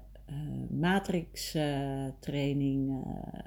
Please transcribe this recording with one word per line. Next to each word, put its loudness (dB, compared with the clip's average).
eh, -8
Matrix, 2
eh, 2
training, 2
eh, -6